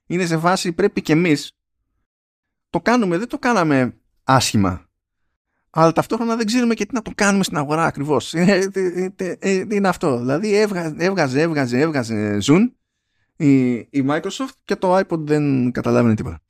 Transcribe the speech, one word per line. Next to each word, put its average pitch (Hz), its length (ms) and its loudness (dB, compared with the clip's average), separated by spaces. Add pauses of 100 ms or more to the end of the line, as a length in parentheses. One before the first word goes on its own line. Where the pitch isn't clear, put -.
Είναι 285 200 -2
σε 165 120 0
φάση, 175 360 -2
πρέπει 196 280 0
και 160 120 0
εμείς 156 440 0 (1120)
το 170 120 -4
κάνουμε, 214 360 2
δεν 233 100 -6
το 285 120 -10
κάναμε 156 580 0 (260)
άσχημα. 101 640 2 (840)
Αλλά 160 220 2
ταυτόχρονα 226 440 -2
δεν 226 100 -2
ξέρουμε 233 280 0
και 214 120 -4
τι - 80 -8
να 226 80 -4
το 180 140 -10
κάνουμε 196 280 2
στην 170 140 -4
αγορά 151 280 0
ακριβώς. 139 480 -2
<laughs> - 0 -
Είναι, 185 340 2 (760)
είναι, 190 280 -2
είναι 202 180 0
αυτό. 151 320 0
Δηλαδή 165 360 -2
έβγα-, 180 420 -2
έβγαζε, 160 440 0
έβγαζε, 139 380 0
έβγαζε 113 600 -2
Zune 170 260 4 (680)
η, 135 380 2
η 127 340 -4
Microsoft 190 460 -4 (100)
και 202 120 -4
το 185 220 0
iPod 185 220 -2
δεν 147 520 0
καταλάβαινε 120 440 2
τίποτα. 85 340 -6